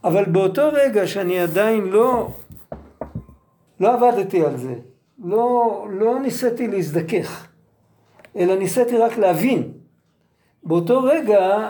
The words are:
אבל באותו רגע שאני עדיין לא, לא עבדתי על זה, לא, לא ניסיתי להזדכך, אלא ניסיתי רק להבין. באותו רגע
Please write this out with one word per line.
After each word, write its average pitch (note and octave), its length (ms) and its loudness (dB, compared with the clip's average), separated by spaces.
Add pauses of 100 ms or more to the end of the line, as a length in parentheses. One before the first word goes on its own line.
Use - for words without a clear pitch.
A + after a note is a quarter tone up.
אבל F#3+ 200 2
באותו F#3+ 480 2
רגע B3 340 2
שאני F3+ 320 -4
עדיין G3 480 0
לא, A3+ 420 2 (1500)
לא A3 140 2
עבדתי G3+ 500 2
על C3+ 120 -2
זה, B2 180 -8 (500)
לא, A3+ 680 0
לא A3+ 300 0
ניסיתי A#3+ 480 -2
להזדכך, E3+ 800 -4 (920)
אלא F#3 180 2
ניסיתי A#3 440 0
רק A#3 200 0
להבין. F#3+ 540 0 (920)
באותו E3+ 360 2
רגע G#3+ 680 2